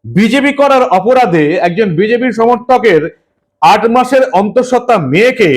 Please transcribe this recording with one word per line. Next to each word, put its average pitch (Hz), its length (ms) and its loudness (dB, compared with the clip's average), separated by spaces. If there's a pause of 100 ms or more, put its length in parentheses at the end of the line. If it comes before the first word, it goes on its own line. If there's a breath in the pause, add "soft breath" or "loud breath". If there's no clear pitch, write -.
বিজেপি 226 480 0
করার 277 300 2
অপরাধে 190 600 0 (120)
একজন 175 380 -2
বিজেপির 226 380 -2
সমর্থকের 233 680 0 (600)
আট 196 260 2
মাসের 254 360 0 (100)
অন্তঃসত্ত্বা 208 640 0
মেয়েকে 185 600 0